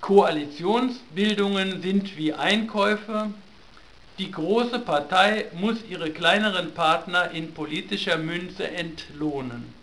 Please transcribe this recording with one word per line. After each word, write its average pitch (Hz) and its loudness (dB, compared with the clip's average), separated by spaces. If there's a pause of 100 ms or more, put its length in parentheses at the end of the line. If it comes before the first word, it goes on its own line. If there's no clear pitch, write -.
Koalitionsbildungen 196 2
sind 190 0
wie 151 0
Einkäufe. 208 0 (840)
Die 190 -8
große 233 0
Partei 185 2
muss 214 -2 (120)
ihre 165 -6
kleineren 180 2
Partner 170 2
in 165 -6
politischer 165 -2
Münze 180 -4
entlohnen. 147 -6